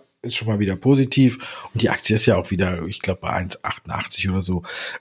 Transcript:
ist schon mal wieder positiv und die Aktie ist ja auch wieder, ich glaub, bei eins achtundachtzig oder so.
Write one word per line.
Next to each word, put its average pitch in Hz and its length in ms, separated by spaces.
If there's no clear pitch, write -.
ist 117 140
schon 113 140
mal 104 100
wieder 98 160
positiv 131 1000
und 110 80
die 110 100
Aktie - 260
ist - 100
ja 107 100
auch 87 140
wieder, 90 380
ich - 120
glaub, - 200
bei - 100
eins 90 320
achtundachtzig - 640
oder 95 120
so. 90 240